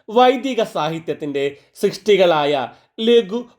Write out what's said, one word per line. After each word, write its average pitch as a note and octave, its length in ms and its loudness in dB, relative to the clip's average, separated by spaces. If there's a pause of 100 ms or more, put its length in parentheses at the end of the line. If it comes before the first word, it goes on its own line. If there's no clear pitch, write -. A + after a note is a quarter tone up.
വൈദിക B3 540 2
സാഹിത്യത്തിൻ്റെ D#3 800 -6 (320)
സൃഷ്ടികളായ F3 800 2 (460)
ലഘു A3+ 400 2 (200)